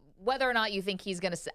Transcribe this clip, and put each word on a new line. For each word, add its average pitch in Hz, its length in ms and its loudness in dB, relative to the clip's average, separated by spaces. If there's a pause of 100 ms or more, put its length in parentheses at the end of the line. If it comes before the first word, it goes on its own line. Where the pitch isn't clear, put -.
(240)
whether 262 260 2
or 247 40 2
not 220 180 2
you 196 100 0
think 190 200 -2
he's 185 180 -4
gonna 180 140 0
s-, - 200 -6